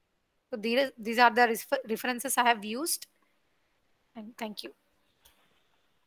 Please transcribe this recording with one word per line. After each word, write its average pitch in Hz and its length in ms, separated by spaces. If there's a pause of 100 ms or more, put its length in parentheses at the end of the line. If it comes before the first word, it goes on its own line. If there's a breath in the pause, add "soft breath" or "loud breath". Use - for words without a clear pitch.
(500)
So 254 60
these, 233 400
these 220 220
are 240 160
the 240 140
ref-, 226 400
references 247 500
I 247 60
have 233 200
used. 247 440 (1080)
And 226 240
thank 214 240
you. - 80 (1400)